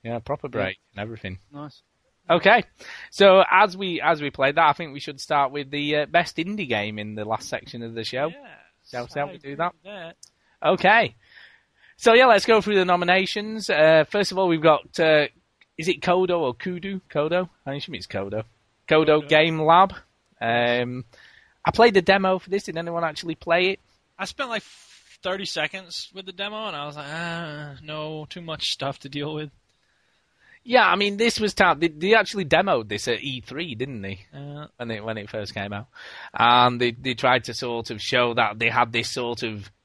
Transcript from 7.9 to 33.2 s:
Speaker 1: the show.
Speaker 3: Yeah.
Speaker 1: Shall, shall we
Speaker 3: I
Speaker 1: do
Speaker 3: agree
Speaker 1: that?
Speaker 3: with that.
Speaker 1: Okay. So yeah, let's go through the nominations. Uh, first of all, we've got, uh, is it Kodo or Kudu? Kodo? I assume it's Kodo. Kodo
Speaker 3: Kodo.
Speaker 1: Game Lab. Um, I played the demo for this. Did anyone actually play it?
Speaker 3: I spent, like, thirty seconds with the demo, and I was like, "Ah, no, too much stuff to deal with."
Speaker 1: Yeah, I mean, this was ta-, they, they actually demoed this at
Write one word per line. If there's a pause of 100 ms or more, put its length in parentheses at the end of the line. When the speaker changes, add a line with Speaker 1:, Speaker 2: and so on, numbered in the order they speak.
Speaker 1:
the
show.
Speaker 3:
Yeah. (420)
Speaker 1:
Shall,
shall
we
Speaker 3:
I
Speaker 1:
do
Speaker 3:
agree
Speaker 1:
that?
Speaker 3:
with
that. (480)
Speaker 1:
Okay. (840)
So
yeah,
let's
go
through
the
nominations.
Uh,
first
of
all,
we've
got,
uh, (500)
is
it
Kodo
or
Kudu? (100)
Kodo? (160)
I
assume
it's
Kodo. (440)
Kodo
Speaker 3:
Kodo.
Speaker 1:
Game
Lab. (480)
Um, (580)
I
played
the
demo
for
this.
Did
anyone
actually
play
it? (380)
Speaker 3:
I
spent,
like,
thirty
seconds
with
the
demo,
and
I
was
like,
"Ah,
no,
too
much
stuff
to
deal
with." (1120)
Speaker 1:
Yeah,
I
mean,
this
was
ta-,
they,
they
actually
demoed
this
at